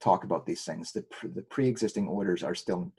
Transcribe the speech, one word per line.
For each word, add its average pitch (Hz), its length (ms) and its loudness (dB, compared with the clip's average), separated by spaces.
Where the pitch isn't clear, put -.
talk 92 240 4
about 85 200 0
these - 200 -4
things. 82 260 -6
The - 120 -4
pre-, - 280 -10
the 92 120 -8
pre-existing 110 680 2
orders 92 340 2
are 87 120 0
still 90 280 -2
in - 160 -8